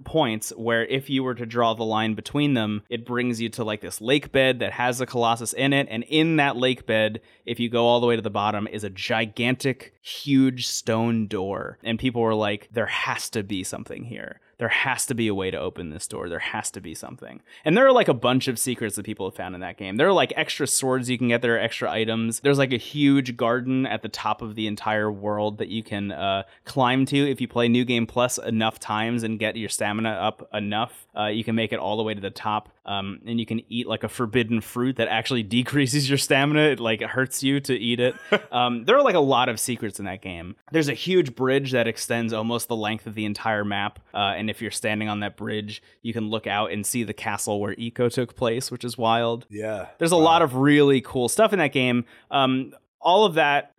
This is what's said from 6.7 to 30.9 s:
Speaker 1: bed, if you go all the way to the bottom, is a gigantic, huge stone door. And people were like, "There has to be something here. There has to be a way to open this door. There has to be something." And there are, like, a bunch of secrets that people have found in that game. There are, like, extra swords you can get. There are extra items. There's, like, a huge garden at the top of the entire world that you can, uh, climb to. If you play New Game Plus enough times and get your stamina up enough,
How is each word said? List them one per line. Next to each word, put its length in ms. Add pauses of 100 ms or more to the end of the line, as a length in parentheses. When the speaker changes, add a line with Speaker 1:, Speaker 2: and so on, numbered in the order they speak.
Speaker 1:
bed, 360 (240)
if 140
you 100
go 160
all 140
the 80
way 80
to 60
the 80
bottom, 420
is 120
a 60
gigantic, 1120
huge 680
stone 600
door. 560
And 160
people 220
were 140
like, 360
"There 160
has 440
to 120
be 200
something 420
here. 340 (180)
There 120
has 380
to 80
be 120
a 60
way 160
to 100
open 300
this 180
door. 220
There 100
has 320
to 100
be 140
something." 460 (240)
And 120
there 100
are, 40
like, 160
a 60
bunch 340
of 120
secrets 360
that 100
people 240
have 60
found 200
in 60
that 160
game. 200
There 100
are, 60
like, 220
extra 320
swords 420
you 80
can 120
get. 120
There 140
are 40
extra 320
items. 500
There's, 180
like, 140
a 40
huge 600
garden 480
at 160
the 80
top 320
of 140
the 120
entire 440
world 480
that 100
you 140
can, 280
uh, 320 (220)
climb 400
to. 120 (120)
If 120
you 60
play 220
New 160
Game 200
Plus 320
enough 420
times 440
and 160
get 180
your 120
stamina 420
up 420
enough, 540 (100)